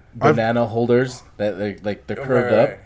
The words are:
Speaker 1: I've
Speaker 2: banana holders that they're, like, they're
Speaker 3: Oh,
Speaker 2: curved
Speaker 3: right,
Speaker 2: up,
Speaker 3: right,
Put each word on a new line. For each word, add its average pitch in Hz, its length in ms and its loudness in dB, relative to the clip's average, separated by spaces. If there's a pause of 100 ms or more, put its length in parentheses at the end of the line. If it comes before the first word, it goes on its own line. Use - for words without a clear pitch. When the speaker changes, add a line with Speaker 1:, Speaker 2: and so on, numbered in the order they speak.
(200)
Speaker 1:
I've 147 160 4
Speaker 2:
banana 117 300 0
holders 120 560 0 (160)
that 104 200 -4
they're, 101 260 -6
like, 101 240 -8
they're 104 120 -8
Speaker 3:
Oh, 135 60 -10
Speaker 2:
curved 123 260 0
Speaker 3:
right, 107 120 6
Speaker 2:
up, 110 80 2
Speaker 3:
right, 98 140 -16